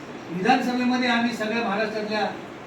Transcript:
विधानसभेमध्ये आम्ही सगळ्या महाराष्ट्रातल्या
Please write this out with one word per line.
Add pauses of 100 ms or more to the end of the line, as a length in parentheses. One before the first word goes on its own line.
(300)
विधानसभेमध्ये
आम्ही
सगळ्या
महाराष्ट्रातल्या (420)